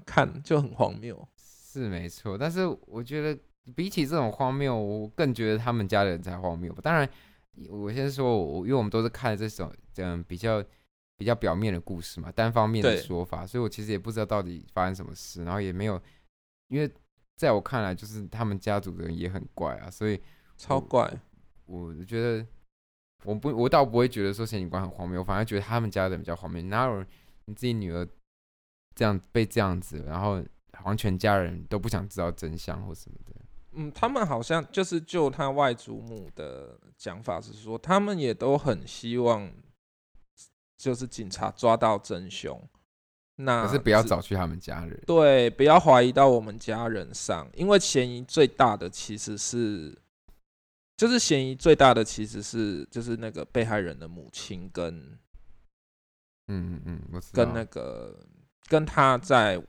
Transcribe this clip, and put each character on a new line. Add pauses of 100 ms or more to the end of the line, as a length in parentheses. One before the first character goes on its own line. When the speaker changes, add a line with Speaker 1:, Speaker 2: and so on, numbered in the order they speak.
Speaker 1:
看
就
很
荒
谬。 (100)
Speaker 2:
是
没
错，
但
是 (200)
我
觉
得 (360)
比
起
这
种
荒
谬，
我
更
觉
得
他
们
家
的
人
才
荒
谬
吧。
当
然， (600)
我
先
说，
我，
因
为
我
们
都
是
看
这
种， (260)
嗯，
比
较， (540)
比
较
表
面
的
故
事
嘛，
单
方
面
的
说
法，
Speaker 1:
对。
Speaker 2:
所
以
我
其
实
也
不
知
道
到
底
发
生
什
么
事，
然
后
也
没
有， (680)
因
为 (460)
在
我
看
来，
就
是
他
们
家
族
的
人
也
很
怪
啊，
所
以 (380)
Speaker 1:
超
怪。 (520)
Speaker 2:
我，
我
觉
得， (800)
我
不，
我
倒
不
会
觉
得
说
陈
警
官
很
荒
谬，
我
反
而
觉
得
他
们
家
的
人
比
较
荒
谬。
哪
有
人 (400)
你
自
己
女
儿 (880)
这
样， (120)
被
这
样
子，
然
后 (320)
好
像
全
家
人
都
不
想
知
道
真
相
或
什
么
的。 (400)
Speaker 1:
嗯，
他
们
好
像
就
是
就
他
外
祖
母
的 (160)
讲
法
是
说，
他
们
也
都
很
希
望 (1300)
就
是
警
察
抓
到
真
凶， (760)
那
Speaker 2:
可
是
不
要
找
去
他
们
家
人。
Speaker 1:
只-，
对，
不
要
怀
疑
到
我
们
家
人
上，
因
为
嫌
疑
最
大
的
其
实
是， (1000)
就
是
嫌
疑
最
大
的
其
实
是，
就
是
那
个
被
害
人
的
母
亲
跟 (1500)
Speaker 2:
嗯，
嗯，
嗯， (120)
我
知
道。
Speaker 1:
跟
那
个， (420)
跟
他
在